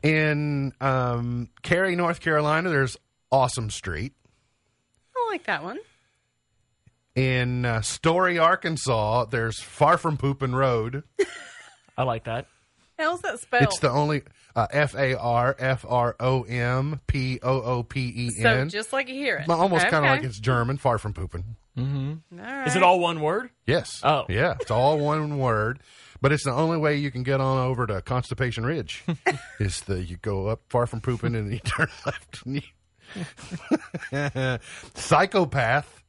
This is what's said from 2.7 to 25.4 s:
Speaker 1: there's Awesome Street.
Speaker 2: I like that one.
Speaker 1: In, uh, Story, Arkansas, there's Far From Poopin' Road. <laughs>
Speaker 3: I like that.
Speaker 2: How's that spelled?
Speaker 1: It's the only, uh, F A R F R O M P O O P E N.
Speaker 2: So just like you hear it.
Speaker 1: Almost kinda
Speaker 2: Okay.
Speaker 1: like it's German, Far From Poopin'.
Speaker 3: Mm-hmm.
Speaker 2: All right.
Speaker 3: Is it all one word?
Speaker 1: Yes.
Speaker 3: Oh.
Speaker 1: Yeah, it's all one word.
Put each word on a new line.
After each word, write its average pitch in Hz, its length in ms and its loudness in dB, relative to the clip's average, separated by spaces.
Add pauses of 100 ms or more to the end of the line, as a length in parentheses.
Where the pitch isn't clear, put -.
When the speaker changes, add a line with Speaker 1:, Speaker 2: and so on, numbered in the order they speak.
Speaker 1:
there's 135 260 2 (360)
Awesome 127 380 2
Street. 92 420 -6 (1040)
Speaker 2:
I 480 160 0
like 330 140 -8
that 160 180 -4
one. 220 140 -8 (1400)
Speaker 1:
In, 127 480 0
uh, 113 180 0
Story, 175 560 2
Arkansas, 135 840 2
there's 113 360 -4
Far 165 380 4
From 156 180 -2
Poopin' 139 380 -2
Road. 127 480 0 (480)
<laughs> - 480 -16
Speaker 3:
I 131 60 2
like 117 200 -2
that. 117 220 -6 (520)
Speaker 2:
How's 330 240 0
that 262 180 -6
spelled? - 240 2
Speaker 1:
It's 208 140 0
the 147 120 2
only, 147 320 0 (320)
uh, 113 160 2
F 143 240 2
A 131 240 0
R 120 400 2
F 131 300 -2
R 120 320 2
O 127 220 2
M 127 640 -2
P 131 360 -2
O 127 200 0
O 123 200 -2
P 135 180 -4 (140)
E 120 160 -2 (140)
N. 131 260 4
Speaker 2:
So 202 60 -8
just 220 160 -6
like 269 160 -2
you 262 60 -10
hear 262 240 -2
it. 151 100 -4
Speaker 1:
Almost 175 360 4
kinda 165 160 4
Speaker 2:
Okay. 143 100 4
Speaker 1:
like - 120 2
it's 113 160 -6
German, 120 380 0
Far 120 220 2
From 101 160 -6
Poopin'. 92 300 -8 (340)
Speaker 3:
Mm-hmm. 143 600 -6
Speaker 2:
All 196 60 -16
right. 262 220 -6
Speaker 3:
Is 254 100 2
it 190 60 6
all 180 180 6
one 170 220 0
word? 202 260 -2 (180)
Speaker 1:
Yes. - 380 -2
Speaker 3:
Oh. 139 240 2
Speaker 1:
Yeah, 139 320 0
it's - 100 -10
all 135 280 4
one 147 400 -2
word. 117 420 0 (400)